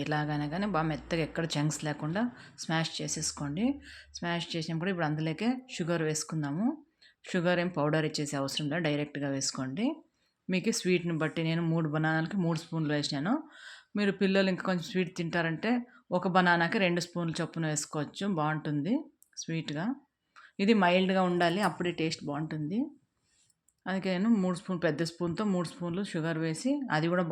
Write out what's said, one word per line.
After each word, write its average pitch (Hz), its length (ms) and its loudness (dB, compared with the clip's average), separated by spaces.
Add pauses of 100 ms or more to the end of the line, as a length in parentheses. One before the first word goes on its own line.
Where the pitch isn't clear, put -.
ఎలాగైనా 151 500 0
కానీ 196 220 -2
బాగా 160 160 2
మెత్తగా 160 380 -2
ఎక్కడ 165 260 -2
చంక్స్ 151 320 0
లేకుండా 156 360 -2 (420)
స్మాష్ 160 340 0
చేసేసుకోండి. 156 680 -4 (540)
స్మాష్ 170 340 -2
చేసినప్పుడు 165 400 -2
ఇప్పుడు 170 160 0
అందులోకే 160 400 0 (280)
షుగర్ 165 320 0
వేసుకుందాము. 156 580 -2 (640)
షుగర్ 175 320 2
ఏం 180 160 -2
పౌడర్ 151 320 2
ఇచ్చేసే 147 320 -4
అవసరం 143 300 -2
లేదు, 175 140 -2
డైరెక్ట్గా 147 500 -2
వేసుకోండి. 135 500 -4 (680)
మీకు 196 280 0
స్వీట్ని 170 420 2
బట్టి 160 260 0
నేను 165 240 0
మూడు 165 240 0
బనానాలకి 160 480 0
మూడు 165 200 0
స్పూన్లు 156 340 -2
వేసినాను. 151 360 0 (680)
మీరు 196 220 2
పిల్లలు 190 320 4
ఇంకా 160 160 -4
కొంచెం 175 220 0
స్వీట్ 180 280 0
తింటారంటే 165 520 0 (460)
ఒక 190 100 0 (100)
బనానాకి 175 480 6
రెండు 175 220 2
స్పూన్లు 170 320 -4
చొప్పున 165 320 -2
వేసుకోవచ్చు, 151 540 -4 (140)
బాగుంటుంది 151 540 0 (500)
స్వీట్గా. 160 440 -4 (760)
ఇది 214 200 6
మైల్డ్‌గా 185 480 4
ఉండాలి, 175 380 4
అప్పుడే 175 320 -2
టేస్ట్ 160 280 -2
బాగుంటుంది. 156 500 -4 (1080)
అందుకే 190 260 -2
నేను 202 160 2 (120)
మూడు 180 160 2
స్పూన్, 185 280 -4
పెద్ద 156 240 2
స్పూన్తో 170 320 -2 (100)
మూడు 175 180 0
స్పూన్లు 175 400 -4
షుగర్ 160 320 -2
వేసి 160 280 0 (240)
అది 156 180 2
కూడా 180 200 2